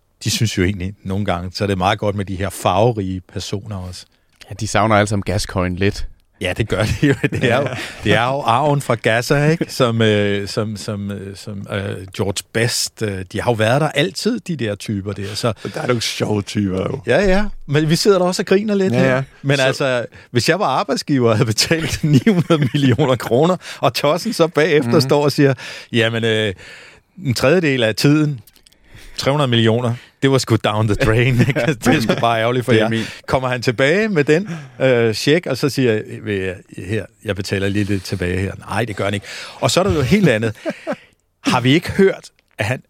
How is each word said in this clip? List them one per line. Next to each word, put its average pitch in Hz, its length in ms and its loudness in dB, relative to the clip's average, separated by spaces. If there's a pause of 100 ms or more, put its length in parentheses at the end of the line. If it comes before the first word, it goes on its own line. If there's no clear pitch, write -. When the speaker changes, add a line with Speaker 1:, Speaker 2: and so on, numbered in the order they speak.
(240)
Speaker 1:
de 110 80 -4
synes - 260 -2
jo 95 60 2
egentlig 95 300 -2 (100)
nogle 95 220 -4
gange, 90 280 -4
så - 100 -6
er 98 40 0
det 98 100 -2
meget 98 220 0
godt 101 160 -2
med 101 100 -6
de 95 100 -8
her 95 140 -4
farverige 98 720 0 (120)
personer 101 440 -8
også. 92 280 -14 (440)
Speaker 2:
Ja, - 100 -14
de 107 80 -6
savner 107 280 2
alle 104 120 4
sammen 101 160 -2
Gascoigne 92 540 -2
lidt. 98 300 -2 (340)
Speaker 1:
Ja, 90 160 -2
det 113 120 -2
gør 95 140 0
de - 240 2
jo. 135 140 4
Det 123 300 0
er 123 60 4
jo, 143 100 0
Speaker 3:
Ja. 127 80 -8 (280)
Speaker 1:
det 101 100 2
er 110 100 2
jo 135 160 0
arven 143 420 2
fra 170 140 -2
Gaza, 139 540 2
ikke? 165 200 0
Som, 113 320 2
øh, 101 460 2
som, 107 300 -4
som, 101 340 -8
øh, 98 240 -12
som, 101 360 -14
øh, 98 360 -6 (100)
George 101 260 -4 (100)
Best, - 480 -2
øh, 98 300 -6
de 98 100 -4
har 117 100 2
jo 117 40 0
været 110 260 2
der 156 80 0
altid, 196 500 -2
de 175 160 -8
der 113 200 -4
typer 101 380 -6
der, 98 220 -8
så 113 180 -2 (200)
Speaker 3:
Der - 80 -8
er - 60 -4
nogle 120 140 0
sjove 104 400 -2
typer, 98 360 -2
jo. - 300 -4
Speaker 1:
Ja, 131 140 4
ja. 185 240 2 (200)
Men 151 240 0
vi 165 60 2
sidder 196 240 4
der 180 60 2
også 180 160 0
og - 40 -8
griner 202 300 0
lidt 185 180 0
Speaker 3:
Ja, 123 60 2
Speaker 1:
her. 131 160 4
Speaker 3:
ja. 131 80 -2 (180)
Speaker 1:
Men 139 160 2
Speaker 3:
Så 135 60 2
Speaker 1:
altså, 127 420 0 (260)
hvis 123 180 2
jeg 170 100 2
var 208 80 0
arbejdsgiver 139 600 0
og 110 60 4
havde 123 120 2
betalt - 560 -2
<laughs> 151 100 2
ni 131 140 6
hundrede 170 320 2 (140)
millioner 135 420 2
kroner, 156 420 2 (220)
og 139 140 0
Tossen 165 400 -2
så 165 140 2
bagefter 147 440 2
Speaker 3:
Mhm. 160 100 4
Speaker 1:
står 143 220 2
og 147 80 2
siger, 139 220 4 (380)
"Jamen, 113 320 0
øh, 110 300 0 (720)
en 131 80 0
tredjedel 135 500 2
af 110 120 2
tiden, 147 440 2 (800)
tre - 140 0
hundrede 147 180 2
millioner, 117 440 2 (280)
det 135 100 4
var 135 60 6
sgu 120 180 2
down 107 320 0
the 101 80 2
drain, 120 440 2
ikke? 120 140 2
Speaker 2:
<laughs> 139 200 0 (120)
Speaker 1:
Det - 100 0
er 151 60 2
sgu 185 180 0
bare 117 220 2
ærgerligt 123 240 0
for 131 60 0
Speaker 2:
Det 110 100 4
er 107 40 2
Speaker 1:
jer." 113 40 0
Speaker 2:
min. 113 140 -2 (240)
Speaker 1:
Kommer 131 220 0
han 127 120 -2
tilbage 143 480 2
med 156 140 2
den, 165 260 2 (320)
øh, 120 320 4
check, 151 340 2
og 139 100 -2
så 147 120 0
siger 123 240 2
jeg, 107 100 -2 (200)
"Vil 107 120 -4
jeg, 95 200 -4 (220)
her, 98 280 -6 (200)
jeg 101 100 -4
betaler 98 340 -2
lige 101 160 0
lidt 98 180 -2
tilbage 92 360 -4
her." 95 120 -4 (180)
Nej, 107 160 -2
det 110 100 -8
gør 104 100 -4
han 101 80 -2
ikke. 101 120 -6 (360)
Og 123 100 2
så - 80 2
er 180 40 4
der 196 80 2
noget 151 160 0
helt 180 220 4
andet. 110 260 0 (460)
Speaker 2:
<laughs> - 500 -8
Speaker 1:
Har 127 100 2
vi 127 120 4
ikke - 180 0
hørt, - 380 0 (280)
at 110 80 -4
han, 127 240 -4